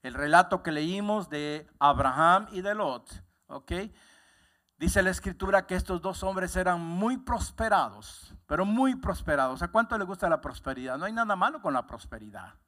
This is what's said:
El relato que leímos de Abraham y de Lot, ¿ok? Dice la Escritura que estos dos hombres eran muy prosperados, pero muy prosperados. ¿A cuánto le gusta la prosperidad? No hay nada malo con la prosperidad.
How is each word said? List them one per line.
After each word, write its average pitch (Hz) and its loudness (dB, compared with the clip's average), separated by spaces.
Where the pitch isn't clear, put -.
El 127 -10
relato 165 4
que 165 -4
leímos 190 -2
de 147 -6
Abraham 143 4
y 190 -8
de 202 -4
Lot, 147 -6
¿ok? - -12
Dice 180 2
la 185 4
Escritura 190 0
que 185 -2
estos 180 -2
dos 185 -6
hombres 185 -2
eran 180 0
muy 185 0
prosperados, 175 -2
pero 165 0
muy 247 2
prosperados. 135 -2
¿A 175 -4
cuánto 226 2
le 202 -2
gusta 190 -4
la 160 2
prosperidad? 131 -8
No 165 -6
hay 214 -6
nada 220 0
malo 247 0
con 156 -2
la 123 -2
prosperidad. 104 -14